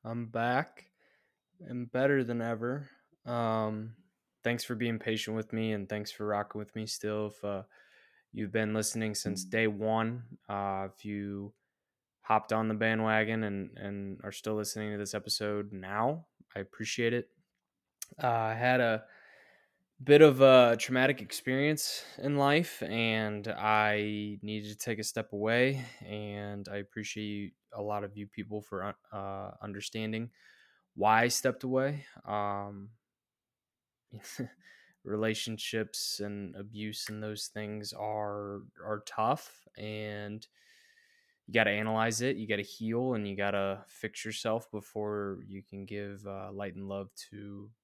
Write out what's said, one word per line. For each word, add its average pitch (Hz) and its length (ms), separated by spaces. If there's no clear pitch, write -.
I'm 117 220
back 117 580
and 123 320
better 135 320
than 120 180
ever. 117 480
Um, 110 680
thanks 120 180
for 120 140
being 113 240
patient 110 360
with 107 160
me, 110 200
and 101 160
thanks 104 240
for 107 120
rocking 104 360
with 104 160
me 110 100
still. 107 500
If, - 80
uh, 101 180
you've 104 200
been 110 220
listening 110 420
since 95 280
day 113 220
one, 110 560
uh, 98 380
if - 80
you 101 480
hopped - 320
on 110 160
the 110 60
bandwagon 110 680
and, 101 340
and 98 460
are 101 80
still 107 240
listening 107 380
to 104 60
this 101 140
episode 104 600
now, 107 540
I 101 60
appreciate 117 520
it. 120 160
Uh, 127 60
I 113 260
had 123 260
a 113 220
bit 143 200
of 135 200
a 123 360
traumatic 127 420
experience 135 840
in 143 140
life, 143 480
and 110 640
I 104 920
needed 104 280
to 104 60
take 110 240
a 107 40
step - 280
away, 120 520
and 104 640
I 101 80
appreciate 104 800
a 104 60
lot 104 220
of 101 120
you 104 120
people 104 340
for, 98 320
uh, 98 380
understanding 110 680
why 107 280
I 123 60
stepped 123 360
away. 135 400
Um, 101 680
<laughs> - 360
relationships 110 1160
and 101 340
abuse 107 540
and 107 120
those 107 320
things 107 400
are, 104 680
are 107 220
tough, - 600
and 107 680
you 92 60
gotta 110 160
analyze 110 500
it, 131 160
you 110 100
gotta 104 160
heal, 117 520
and 104 120
you 98 100
gotta 98 520
fix - 360
yourself 113 460
before 104 800
you 98 140
can 98 220
give, 101 440
uh, 98 240
light 98 240
and 98 120
love 98 220
to 101 380